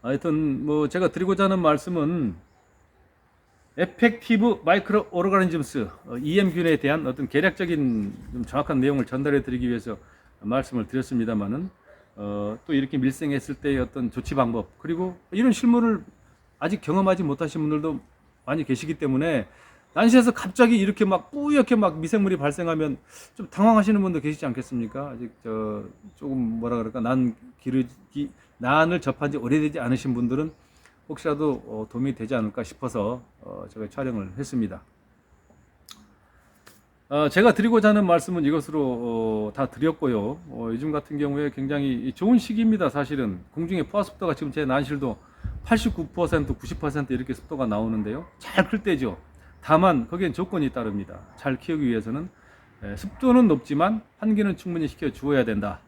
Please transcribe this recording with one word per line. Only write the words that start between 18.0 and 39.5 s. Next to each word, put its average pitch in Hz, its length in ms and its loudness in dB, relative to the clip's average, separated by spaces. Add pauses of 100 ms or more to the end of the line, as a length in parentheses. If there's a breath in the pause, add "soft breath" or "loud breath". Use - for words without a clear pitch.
많이 147 180 -2
계시기 143 300 -2
때문에 139 540 0 (480 soft breath)
난시에서 233 360 6
갑자기 233 460 4
이렇게 196 260 2
막 190 280 0
뿌옇게 285 440 2
막 185 220 2
미생물이 185 400 0
발생하면 151 600 -2 (360 loud breath)
좀 - 160 -14
당황하시는 214 520 6
분도 180 180 0
계시지 151 260 -4
않겠습니까? 127 680 -6
아직 117 160 -12 (100)
저 107 420 -6 (320)
조금 139 220 -6
뭐라 117 400 -2
그럴까, 113 220 -6
난 123 360 0 (240)
기르기, 131 680 -4 (280 soft breath)
난을 156 440 2
접한 139 300 -4
지 147 60 -4
오래되지 147 420 0
않으신 127 340 -2
분들은 127 380 -2 (560 soft breath)
혹시라도, 147 580 -2
어, 110 240 -8
도움이 127 260 -2
되지 113 200 -4
않을까 110 280 -2
싶어서, 120 580 -4 (200)
어, 95 280 -14
제가 107 200 -12
촬영을 113 480 -6
했습니다. 113 440 -4 (2250 soft breath)
어, 147 200 2
제가 214 240 6
드리고자 220 360 4
하는 208 160 6
말씀은 170 380 2
이것으로, 147 380 0
어, 113 720 0